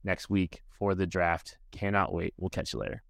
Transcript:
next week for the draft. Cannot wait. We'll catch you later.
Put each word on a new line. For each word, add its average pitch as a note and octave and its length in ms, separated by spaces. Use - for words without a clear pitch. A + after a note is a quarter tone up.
next F#2 240
week F#2 340
for G2+ 160
the F#2 120
draft. E2+ 520
Cannot G2+ 400
wait. E2+ 240
We'll F#2 140
catch - 240
you A1+ 60
later. - 300